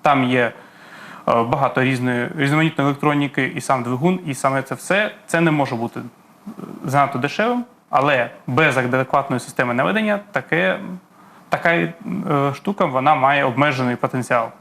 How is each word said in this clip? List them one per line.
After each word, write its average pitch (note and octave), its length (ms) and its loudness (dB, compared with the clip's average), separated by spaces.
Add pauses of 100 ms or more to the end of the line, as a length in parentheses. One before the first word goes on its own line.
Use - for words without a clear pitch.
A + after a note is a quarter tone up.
Там C#3 220 4
є, B2 180 2
е, A2+ 100 0 (920)
багато B2+ 400 0
різної, B2+ 540 0
різноманітної D3 520 2
електроніки, C#3+ 560 0 (100)
і B2 60 -6
сам B2+ 220 0
двигун, C#3 420 0
і C#3 80 -6
саме C3+ 280 0
це C3 140 -6
все. G3+ 360 -2 (160)
Це E3 140 0
не E3 100 4
може C3+ 240 0
бути, A#2 240 -6
е, - 520 -18 (340)
занадто C3+ 340 0
дешевим, A#3 460 0 (240)
але C3+ 400 2 (180)
без C#3+ 300 4
адекватної C3 600 0
системи B2 340 -2
наведення G3+ 460 0 (120)
таке, F3+ 480 -2 (720)
така, E3+ 240 0
е, E3+ 200 0 (600)
штука, G3 300 -2
вона C#3 300 2
має C#3 300 2
обмежений C3 500 2
потенціал. B2 520 0 (140)